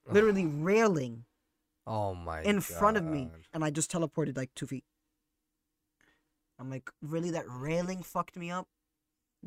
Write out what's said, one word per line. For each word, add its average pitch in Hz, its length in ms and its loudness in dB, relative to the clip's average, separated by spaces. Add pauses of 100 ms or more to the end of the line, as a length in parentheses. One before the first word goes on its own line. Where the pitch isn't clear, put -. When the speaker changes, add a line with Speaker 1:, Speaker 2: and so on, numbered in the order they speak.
Speaker 1:
Ugh. - 80 0
Speaker 2:
Literally 202 320 6
railing 151 760 2 (640)
Speaker 1:
Oh 104 280 0
my 82 280 -6
Speaker 2:
in 202 180 2
front 208 380 2
of 170 60 -2
me. 147 280 -2
Speaker 1:
God. 82 220 -20
Speaker 2:
And 156 100 -2
I 151 60 0
just 147 200 -2
teleported, 156 460 -2
like, 131 180 -6
two 139 120 -8
feet. 131 180 -8 (1700)
I'm 127 100 -10
like, 135 220 -8 (100)
"Really? 165 300 -2
That 165 180 -4
railing 165 540 -2
fucked - 340 -4
me 175 140 -6
up?" 185 180 -6 (800)